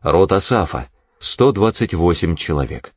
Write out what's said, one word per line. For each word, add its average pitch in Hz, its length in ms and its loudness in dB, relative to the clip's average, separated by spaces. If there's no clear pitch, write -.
Род 87 300 2
Асафа, 95 560 -2
сто - 320 0
двадцать 110 420 0
восемь 85 440 0
человек. - 600 -6